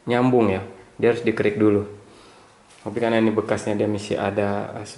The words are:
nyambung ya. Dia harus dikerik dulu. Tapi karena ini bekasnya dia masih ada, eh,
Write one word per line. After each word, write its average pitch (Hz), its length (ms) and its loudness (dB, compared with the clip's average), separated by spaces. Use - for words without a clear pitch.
nyambung 123 420 4
ya. 95 140 -2
Dia 117 180 2
harus - 80 -4
dikerik 107 380 0
dulu. 101 240 4
Tapi 107 180 -8
karena 113 220 2
ini 110 160 2
bekasnya 107 400 -2
dia 104 160 0
masih 101 240 -4
ada, 101 640 -2
eh, 101 80 -12